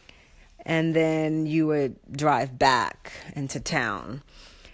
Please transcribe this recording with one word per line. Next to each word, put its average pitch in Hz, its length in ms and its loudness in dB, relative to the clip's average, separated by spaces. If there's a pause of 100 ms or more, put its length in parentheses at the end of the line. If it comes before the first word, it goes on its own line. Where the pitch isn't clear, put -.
(640)
and 160 300 0
then 156 500 2
you 156 220 2
would 147 300 0 (140)
drive 135 480 0
back 131 540 2 (220)
into 139 260 -6
town. 113 640 -4 (520)